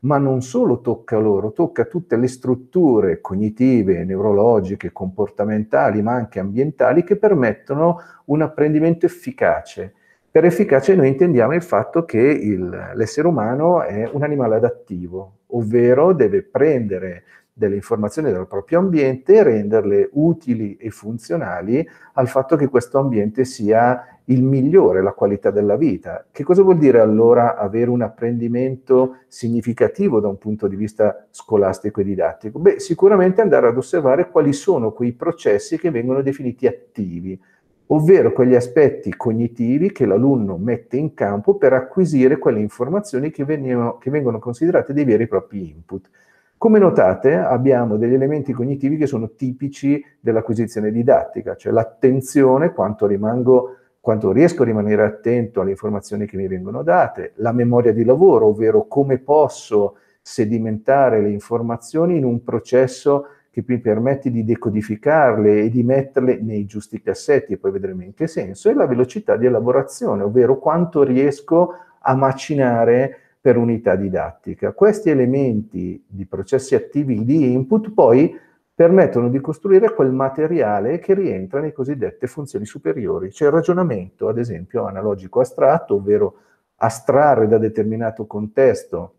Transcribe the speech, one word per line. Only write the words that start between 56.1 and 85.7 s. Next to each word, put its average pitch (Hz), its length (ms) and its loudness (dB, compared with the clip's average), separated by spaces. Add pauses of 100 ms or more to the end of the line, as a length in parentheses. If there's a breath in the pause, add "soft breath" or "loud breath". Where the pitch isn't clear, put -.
che 101 140 -10
mi 95 100 -6
vengono 95 340 -8
date, 151 540 0
la 117 160 -2
memoria 120 400 2
di 113 120 0
lavoro, 131 420 4
ovvero 107 400 2
come 139 320 -2
posso 135 800 0 (240 soft breath)
sedimentare 110 1000 0
le 104 80 0
informazioni 117 880 -4
in 143 80 -2
un 120 180 -2
processo 131 840 -2 (240 loud breath)
che 113 160 -8
mi 123 120 -2
permette 123 520 -2
di 117 120 -4
decodificarle 107 1160 0
e 107 80 0
di 120 140 -2
metterle 127 580 0
nei 107 240 -6
giusti 104 380 -14
cassetti, 117 500 -2
e 92 60 -8
poi 98 120 -2
vedremo 95 320 -8
in 95 120 -18
che 160 140 -6
senso, 120 420 -4
e 240 40 2
la 247 120 2
velocità 127 500 0
di 110 80 -2
elaborazione, 127 800 0
ovvero 120 360 2
quanto 165 440 0
riesco 139 720 0 (240 loud breath)
a - 160 0
macinare 131 1040 0 (260 loud breath)
per 123 100 4
unità 117 380 0
didattica. 92 800 -6
Questi 208 360 2
elementi 120 960 -2
di 95 220 -14
processi 127 480 -4
attivi 123 500 -2
di 131 280 2
input 214 400 -2
poi 135 440 4 (380 loud breath)
permettono 165 540 4
di 131 120 -2
costruire 185 540 2
quel 139 160 0
materiale 135 880 -2
che 190 160 0
rientra 127 460 -4
nelle 151 120 -6
cosiddette 127 540 -6
funzioni 156 400 -10
superiori, 139 640 -6
cioè 151 160 -2
il 143 80 2
ragionamento, 156 720 -2
ad 113 120 -2
esempio, 104 480 -6
analogico 98 520 -6
astratto, 147 560 0